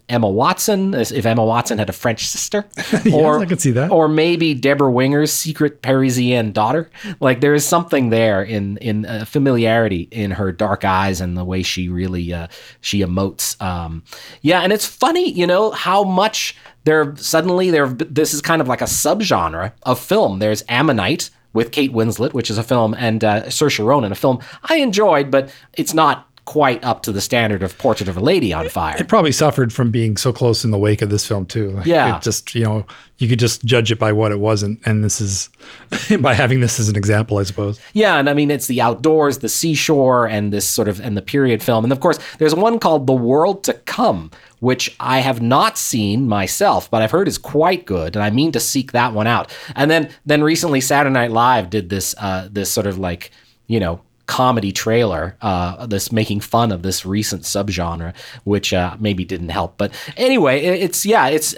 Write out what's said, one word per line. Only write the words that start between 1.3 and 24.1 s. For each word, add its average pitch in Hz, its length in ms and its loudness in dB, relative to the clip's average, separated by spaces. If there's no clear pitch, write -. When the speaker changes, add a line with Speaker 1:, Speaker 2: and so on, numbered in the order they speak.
Speaker 1:
Watson 117 340 0
had 101 120 -2
a 95 40 -6
French - 340 -4
sister. - 380 -4
Speaker 2:
<laughs> - 0 -
Yes, 208 100 4
Speaker 1:
Or, 151 260 4
Speaker 2:
I 202 60 -2
can 175 120 -2
see 139 140 2
that. 131 200 0
Speaker 1:
or 165 160 6
maybe 160 460 2
Deborah 139 380 2
Winger's 143 420 2
secret 151 480 -2
Parisienne 123 720 2
daughter. 120 380 0
Like, 131 220 0
there 143 140 4
is 143 100 0
something 160 440 0
there 110 340 2
in, 101 340 -4
in, 107 280 -4
uh, 110 200 -8
familiarity 117 880 2
in 101 200 -4
her 95 200 -2
dark 98 340 -2
eyes 95 340 0
and 90 160 -4
the 90 80 -4
way 92 200 -4
she 90 260 -4
really, 90 420 -4
uh, 85 160 -8
she - 180 -4
emotes. 92 640 -2
Um, 85 420 -6
yeah, 170 200 2
and 185 100 0
it's 214 140 0
funny, 339 460 0
you 175 160 0
know, 190 240 2
how 190 320 0
much 196 520 -2
there 151 340 2
suddenly, 180 540 0
there, 147 160 4
this 139 460 -2
is 147 80 -4
kind 165 200 2
of 131 60 -2
like 123 140 -2
a 120 40 0
subgenre 101 880 -2
of 123 160 -2
film. 151 400 0
There's 107 300 0
Ammonite, 127 600 0
with 117 180 0
Kate 135 200 0
Winslet, 113 420 0
which 120 160 -4
is 104 80 -4
a 113 60 -2
film, 113 340 2
and, 113 260 -2
uh, 107 200 2
Saoirse 135 420 0
Ronan, 120 260 2